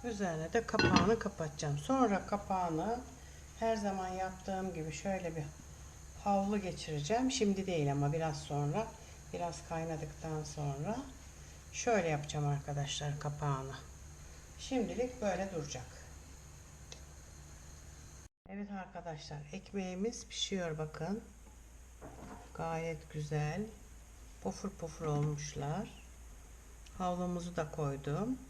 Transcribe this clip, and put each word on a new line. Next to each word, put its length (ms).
Üzerine 480
de 140
kapağını 520
kapatacağım. 600
Sonra 480
kapağını 720
her 180
zaman 320
yaptığım 640
gibi 180
şöyle 440
bir 80
havlu 340
geçireceğim. 720
Şimdi 360
değil 260
ama 200
biraz 240
sonra, 500
biraz 360
kaynadıktan 760
sonra 520
şöyle 360
yapacağım 400
arkadaşlar 720
kapağını. 540
Şimdilik 640
böyle 320
duracak. 320
Evet 220
arkadaşlar, 680
ekmeğimiz 720
pişiyor 520
bakın. 420
Gayet 580
güzel. 500
Pofur 280
pofur 360
olmuşlar. 840
Havlumuzu 580
da 140
koydum. 680